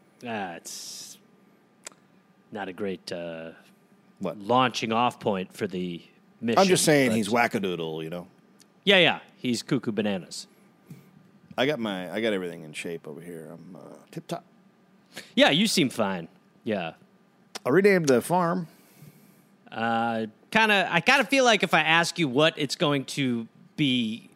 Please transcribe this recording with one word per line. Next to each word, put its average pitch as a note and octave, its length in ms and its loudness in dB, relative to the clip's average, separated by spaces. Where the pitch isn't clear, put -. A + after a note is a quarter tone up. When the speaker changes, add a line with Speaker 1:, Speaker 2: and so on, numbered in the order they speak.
Speaker 1:
That's - 1000 -12
not G2+ 160 -8
a F#2 60 -12
great, F#2+ 380 -8
uh, E2 400 -10
Speaker 2:
What? F#2 200 -6
Speaker 1:
launching A#2 520 2
off A#2 280 0
point G2 340 -4
for G#2+ 140 -6
the F2+ 340 -6
mission, A2+ 180 2
Speaker 2:
I'm G3 80 6
just F#3 160 4
saying C#3 280 4
Speaker 1:
but A2 40 2
Speaker 2:
he's G#2 140 -2
wackadoodle, F#2 760 -2
you D#2+ 60 -10
know? F2 180 -12
Speaker 1:
Yeah, G3 140 6
yeah. C3+ 220 4
He's A#2+ 260 -2
cuckoo B2 280 -2
bananas. G2+ 560 -4
Speaker 2:
I B2 80 0
got D3 140 -2
my, F#2 340 -6
I G#2+ 80 -4
got A2+ 120 0
everything E2+ 300 -6
in D#2 100 -16
shape E2+ 340 -10
over D2+ 140 -14
here. E2 320 -14
I'm, - 220 -20
uh, - 40 -20
tip - 160 -14
top. - 160 -10
Speaker 1:
Yeah, C4+ 140 8
you F3 180 2
seem D3 220 2
fine. G2 380 -4
Yeah. F2+ 300 -6
Speaker 2:
I B2+ 40 0
renamed F#3 380 4
the B2 140 4
farm. F3 460 -2
Speaker 1:
Uh, A2+ 560 -2
kinda, G#3+ 380 4
I E3+ 120 2
kinda C4 240 4
feel C4+ 180 2
like A3 200 4
if F#3 100 0
I E3 80 4
ask D#3+ 360 2
you E3 120 0
what D3+ 280 4
it's - 180 -4
going C#3+ 300 0
to A#2+ 420 -4
be, B2 600 -2